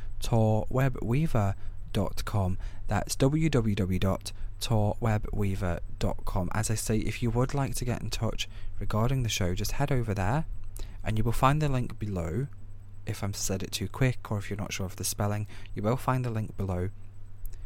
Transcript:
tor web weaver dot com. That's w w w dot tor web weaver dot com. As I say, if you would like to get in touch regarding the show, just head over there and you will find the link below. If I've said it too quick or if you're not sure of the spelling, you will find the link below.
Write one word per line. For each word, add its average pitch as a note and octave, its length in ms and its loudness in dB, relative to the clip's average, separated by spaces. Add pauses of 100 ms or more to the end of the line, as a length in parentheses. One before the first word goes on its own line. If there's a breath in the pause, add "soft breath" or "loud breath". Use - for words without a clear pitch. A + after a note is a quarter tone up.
(200 loud breath)
tor A2 500 4
web C3 320 2
weaver A#2 540 4 (360 loud breath)
dot - 340 0
com. F#2+ 320 2 (300 loud breath)
That's - 280 0
w D3+ 340 4
w A2+ 260 2
w F#2 240 0
dot F#2+ 320 0 (280 loud breath)
tor G#2 400 2
web A2 340 2
weaver F#2+ 460 0 (200)
dot - 260 0
com. F2+ 280 2
As A2+ 180 0
I A2 40 2
say, A2 220 0
if - 240 0
you A#2+ 80 2
would B2 240 2
like C3+ 220 0
to - 100 -2
get A#2+ 160 -2
in G#2+ 80 -4
touch - 380 -2 (320 loud breath)
regarding A#2 440 2
the A2 60 0
show, F2+ 240 0
just G#2+ 200 0
head C#3+ 180 2
over A#2 220 0
there G#2+ 320 0 (580 loud breath)
and A2 140 0
you G#2+ 60 4
will A2+ 80 2
find C#3+ 300 4
the D3 80 2
link B2 300 0
below. F#2+ 480 -2 (580)
If - 180 -4
I've G2+ 120 -2
said G2 260 -2
it - 100 -6
too - 180 -4
quick - 420 0
or G#2+ 60 0
if G2 120 -4
you're G2+ 80 -4
not - 140 -4
sure G2 140 -4
of F#2 100 -6
the F#2+ 80 -6
spelling, G#2 440 0 (260 loud breath)
you G#2 80 -4
will A2+ 160 2
find B2+ 260 0
the B2 60 0
link A2 260 -2
below. F#2 340 0 (760 loud breath)